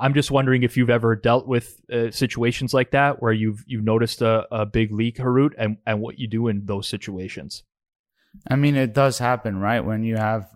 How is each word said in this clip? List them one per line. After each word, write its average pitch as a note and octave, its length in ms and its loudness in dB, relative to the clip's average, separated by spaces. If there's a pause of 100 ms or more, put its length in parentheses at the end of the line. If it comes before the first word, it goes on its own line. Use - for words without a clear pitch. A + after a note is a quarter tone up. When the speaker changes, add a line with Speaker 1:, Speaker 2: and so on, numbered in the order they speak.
Speaker 1:
I'm C#3 140 2
just C#3+ 160 0
wondering C3 320 4
if A#2+ 160 0
you've B2 100 4
ever A#2 260 4
dealt A#2 320 2
with, B2 320 -2 (140)
uh, A#2 180 0
situations A#2+ 640 -2
like B2+ 200 2
that C#3+ 280 2
where A#2 120 2
you've, A2 340 -2
you've A2 180 -6
noticed A2 380 0
a, A2 280 2
a A2 140 -2
big G#2+ 260 0
leak, A2+ 280 -2
Harut, C3 400 2
and, G#2+ 180 -2 (100)
and G#2+ 140 -2
what A2+ 180 -10
you B2 100 -6
do A2+ 200 -2
in G2+ 160 -2
those G2 240 -6
situations. F#2 720 -10 (840)
Speaker 2:
I C3 80 2
mean, C#3+ 180 4
it B2+ 200 0
does C#3 240 2
happen, A#2+ 400 -2
right? G#2+ 220 0
When A2 220 -2
you A2+ 140 -2
have A2 400 -2